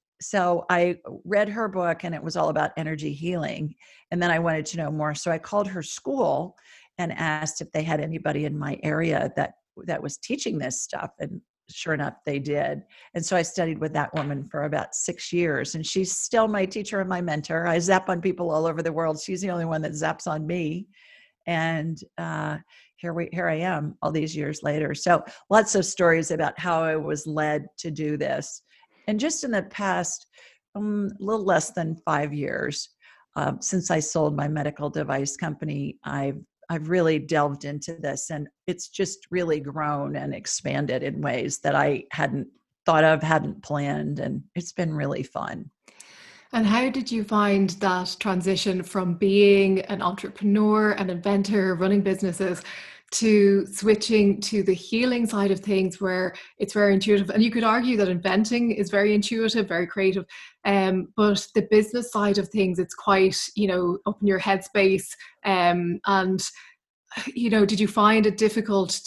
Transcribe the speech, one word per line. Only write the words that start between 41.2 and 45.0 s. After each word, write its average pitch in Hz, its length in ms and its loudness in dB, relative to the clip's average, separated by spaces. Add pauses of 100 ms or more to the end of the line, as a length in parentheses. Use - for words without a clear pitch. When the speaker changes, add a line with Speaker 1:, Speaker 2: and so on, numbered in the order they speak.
Speaker 1:
that 143 160 0
I 143 360 0
hadn't 139 360 -4 (380)
thought 160 180 6
of, 156 180 6
hadn't 156 400 0
planned, 147 580 -4
and 143 220 -6 (140)
it's 175 160 -8
been 165 220 -2
really 143 300 -2